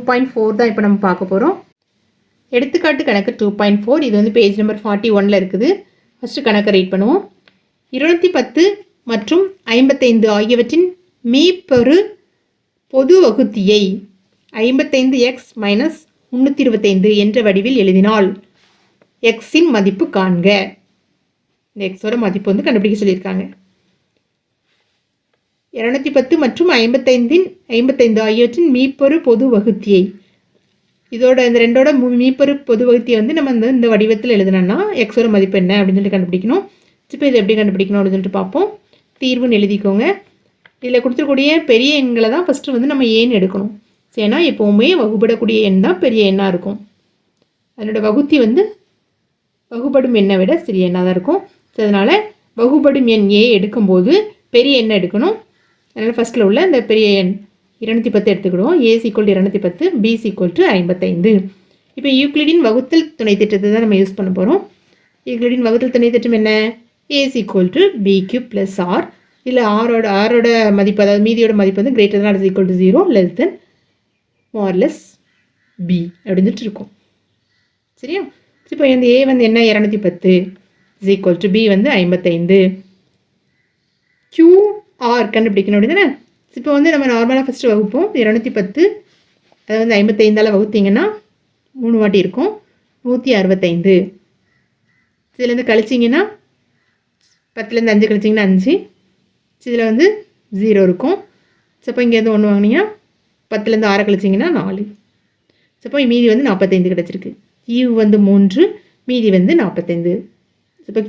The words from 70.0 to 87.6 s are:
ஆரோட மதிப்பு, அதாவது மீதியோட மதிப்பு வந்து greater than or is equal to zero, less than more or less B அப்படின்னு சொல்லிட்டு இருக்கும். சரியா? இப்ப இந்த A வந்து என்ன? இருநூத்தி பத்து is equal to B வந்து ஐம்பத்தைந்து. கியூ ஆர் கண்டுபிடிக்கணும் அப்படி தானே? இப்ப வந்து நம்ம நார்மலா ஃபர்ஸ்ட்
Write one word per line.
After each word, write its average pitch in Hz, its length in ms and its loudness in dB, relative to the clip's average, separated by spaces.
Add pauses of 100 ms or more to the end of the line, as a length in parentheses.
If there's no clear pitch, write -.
ஆரோட 233 260 2 (320)
மதிப்பு, 208 260 0
அதாவது 208 220 2
மீதியோட 226 340 2
மதிப்பு 196 200 0
வந்து 254 160 -2
greater 208 220 2
than 208 120 0
or 190 80 0
is 190 100 0
equal 190 220 0
to 180 120 0
zero, 208 160 4 (160)
less 180 140 2 (100)
than 359 100 0 (1040)
more 208 180 -4
or 180 120 -4
less - 140 -4 (920)
B 175 140 -2 (240)
அப்படின்னு 190 240 0
சொல்லிட்டு 226 180 -10
இருக்கும். - 220 -14 (1120)
சரியா? 339 200 -8 (520)
இப்ப 294 120 0 (100)
இந்த 247 200 2
A 262 60 4 (100)
வந்து 247 180 2
என்ன? 226 80 2 (120)
இருநூத்தி 208 380 0
பத்து 185 240 0 (720)
is 196 120 -2
equal 190 280 0
to 208 120 -2
B 220 80 2 (100)
வந்து 202 160 2 (120)
ஐம்பத்தைந்து. 180 580 0 (1800)
கியூ 330 120 4 (640)
ஆர் 240 240 0
கண்டுபிடிக்கணும் 208 440 0
அப்படி 220 140 2
தானே? 392 140 2 (520)
இப்ப 262 180 -8
வந்து 311 180 2
நம்ம 277 160 -2
நார்மலா 240 360 0
ஃபர்ஸ்ட் 262 240 -6